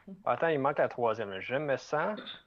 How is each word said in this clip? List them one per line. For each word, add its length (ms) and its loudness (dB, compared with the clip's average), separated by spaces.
Attends, 220 2
il 120 4
manque 200 2
la 100 4
troisième. 500 0
Je 160 -2
me 220 0
sens. 420 -2